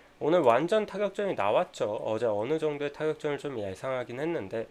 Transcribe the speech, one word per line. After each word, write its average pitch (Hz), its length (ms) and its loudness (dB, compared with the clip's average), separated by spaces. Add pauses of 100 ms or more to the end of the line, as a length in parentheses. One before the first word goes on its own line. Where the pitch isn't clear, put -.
(200)
오늘 160 200 4
완전 160 460 6
타격전이 196 500 -2
나왔죠. 110 640 0
어제 113 280 -2
어느 113 320 0
정도의 147 360 -2
타격전을 151 440 -4
좀 135 220 -6
예상하긴 117 600 -6
했는데 117 520 -4